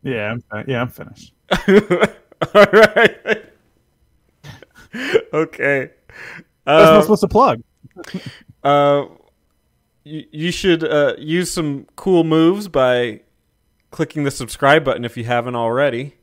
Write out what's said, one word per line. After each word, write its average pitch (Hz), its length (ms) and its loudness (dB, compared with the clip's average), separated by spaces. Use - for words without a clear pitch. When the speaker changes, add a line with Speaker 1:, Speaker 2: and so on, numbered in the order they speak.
Speaker 1:
Yeah, 110 300 -6
I'm 120 80 -8
fi-, 107 260 -14
yeah, 127 140 -4
I'm 123 80 -4
finished. - 460 -20
Speaker 2:
<laughs> - 180 -4
All 202 1040 2
right. 220 440 4
Okay. 143 580 -4
Speaker 1:
What 143 100 0
else 165 140 8
am 160 60 8
I - 20 8
Speaker 2:
Um, 156 60 6
Speaker 1:
supposed 202 180 0
to 165 80 -2
plug? 175 340 0
Speaker 2:
uh, 143 400 2
y-, 156 280 -14
you 156 180 -6
should, 170 340 0
uh, 147 340 0
use 165 320 -4
some 147 360 -6
cool 180 280 2
moves 165 440 0
by 123 520 -2
clicking 151 340 -6
the 139 60 -2
subscribe 139 540 0
button 123 200 -4
if 117 120 -10
you 120 80 -10
haven't 120 320 -4
already. 123 680 -4